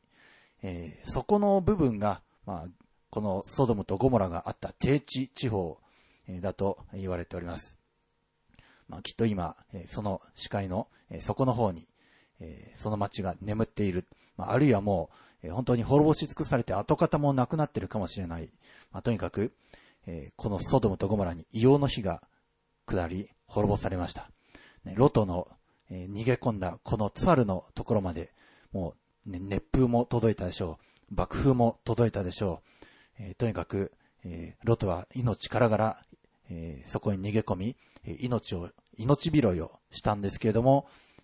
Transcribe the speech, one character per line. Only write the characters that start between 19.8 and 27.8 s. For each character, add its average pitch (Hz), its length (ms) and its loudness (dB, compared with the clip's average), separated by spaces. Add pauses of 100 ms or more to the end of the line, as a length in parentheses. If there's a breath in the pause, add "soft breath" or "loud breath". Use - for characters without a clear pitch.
え 82 220 -10
ー、 - 80 -20
こ - 100 -6
の 98 120 -2
ソ - 200 2
ド 104 100 4
ム 95 80 -2
と 98 120 -2
ゴ 107 80 0
モ 98 80 0
ラ 85 80 -4
に 82 200 -12
硫 127 220 6
黄 143 40 4
の 139 80 2
火 - 140 -4
が 90 200 -4 (640)
下 90 220 -2
り、 92 220 -8 (220)
滅 104 180 2
ぼ 101 80 2
さ - 120 -4
れ 92 80 -4
ま 90 100 -4
し - 60 -8
た。 - 180 -16 (540 soft breath)
ね、 - 100 -10
ロ 131 140 6
ト 107 160 2
の、 90 220 -4 (420)
え 92 200 -10
ー、 - 20 -10
逃 104 120 -6
げ 123 100 2
込 117 200 0
ん 98 60 -6
だ 90 240 -6
こ - 140 -2
の 104 120 0
ツ - 180 -2
ァ 170 80 6
ル 123 100 6
の 92 200 -2 (100)
と 120 80 -6